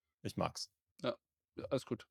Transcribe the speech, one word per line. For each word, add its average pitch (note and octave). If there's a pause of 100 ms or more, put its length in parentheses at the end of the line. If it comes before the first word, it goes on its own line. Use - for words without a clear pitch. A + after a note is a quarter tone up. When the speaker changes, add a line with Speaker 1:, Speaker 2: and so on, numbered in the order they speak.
(240)
Speaker 1:
ich -
mag's. - (320)
Speaker 2:
Ja, B2 (420)
ja, -
alles C3
gut. -